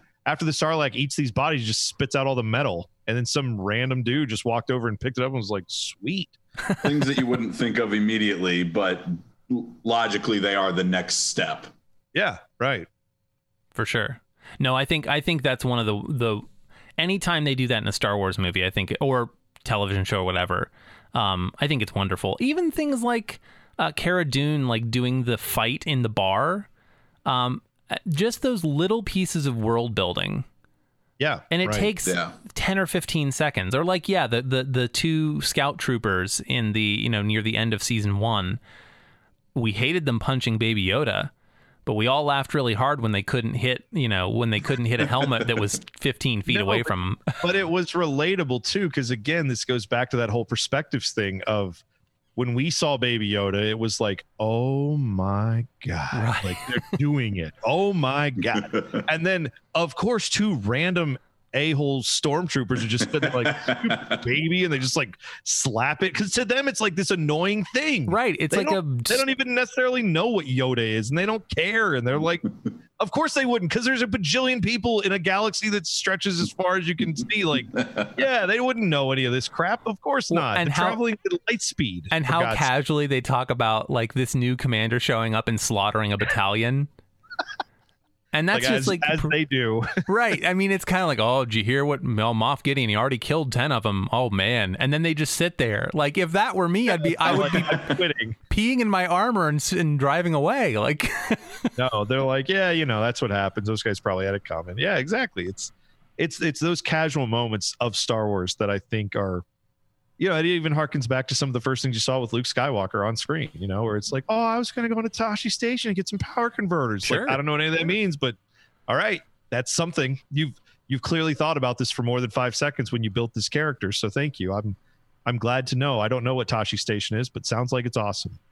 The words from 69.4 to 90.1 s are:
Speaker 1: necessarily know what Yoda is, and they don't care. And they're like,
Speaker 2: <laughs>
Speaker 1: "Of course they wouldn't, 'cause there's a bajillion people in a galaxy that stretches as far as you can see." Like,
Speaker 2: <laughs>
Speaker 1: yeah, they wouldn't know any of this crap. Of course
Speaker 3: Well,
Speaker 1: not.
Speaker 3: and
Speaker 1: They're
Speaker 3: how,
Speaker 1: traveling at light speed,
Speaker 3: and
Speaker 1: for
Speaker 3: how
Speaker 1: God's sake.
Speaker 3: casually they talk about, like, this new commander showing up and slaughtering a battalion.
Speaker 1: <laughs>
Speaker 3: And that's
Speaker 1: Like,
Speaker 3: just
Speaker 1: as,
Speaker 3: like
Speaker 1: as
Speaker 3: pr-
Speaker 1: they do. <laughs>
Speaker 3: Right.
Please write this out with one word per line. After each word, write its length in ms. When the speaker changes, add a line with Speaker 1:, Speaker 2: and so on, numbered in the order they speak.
Speaker 1:
necessarily 480
know 260
what 160
Yoda 420
is, 220
and 100
they 60
don't 240
care. 460
And 120
they're 120
like, 240
Speaker 2:
<laughs> 300
Speaker 1:
"Of 100
course 220
they 140
wouldn't, 240
'cause 160
there's 160
a 40
bajillion 560
people 380
in 120
a 60
galaxy 520
that 160
stretches 540
as 120
far 240
as 100
you 80
can 220
see." 280
Like, 260
Speaker 2:
<laughs> 480
Speaker 1:
yeah, 260
they 160
wouldn't 280
know 240
any 120
of 80
this 160
crap. 380
Of 160
course 280
Speaker 3:
Well, 120
Speaker 1:
not. 160
Speaker 3:
and 100
Speaker 1:
They're 60
Speaker 3:
how, 140
Speaker 1:
traveling 260
at 80
light 140
speed, 480
Speaker 3:
and 160
Speaker 1:
for 60
Speaker 3:
how 100
Speaker 1:
God's 160
sake. 100
Speaker 3:
casually 380
they 160
talk 260
about, 400
like, 240
this 220
new 220
commander 440
showing 340
up 140
and 100
slaughtering 540
a 60
battalion. 760
Speaker 1:
<laughs> 60
Speaker 3:
And 140
that's 180
Speaker 1:
Like, 100
Speaker 3:
just 60
Speaker 1:
as, 80
Speaker 3:
like 200
Speaker 1:
as 120
Speaker 3:
pr- 100
Speaker 1:
they 160
do. 360
<laughs> 120
Speaker 3:
Right. 360